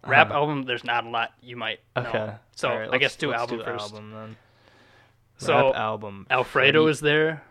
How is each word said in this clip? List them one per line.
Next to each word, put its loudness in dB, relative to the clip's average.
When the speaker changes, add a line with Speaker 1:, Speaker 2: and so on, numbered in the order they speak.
Speaker 1:
Rap 6
Speaker 2:
Uh-huh. 0
Speaker 1:
album, 0
there's -6
not -2
a -14
lot -4
you -18
might -6
know. 0
Speaker 2:
Okay. -6
Speaker 1:
So -2
Speaker 2:
All -2
right, -6
Speaker 1:
I 2
guess 2
Speaker 2:
let's, -20
Speaker 1:
do -4
Speaker 2:
let's -2
Speaker 1:
album -4
Speaker 2:
do -8
Speaker 1:
first. -6
Speaker 2:
album -16
then. -16
Speaker 1:
So 2
Speaker 2:
Rap 2
album. -6
Speaker 1:
Alfredo 4
Speaker 2:
Freddie. 4
Speaker 1:
is -2
there 0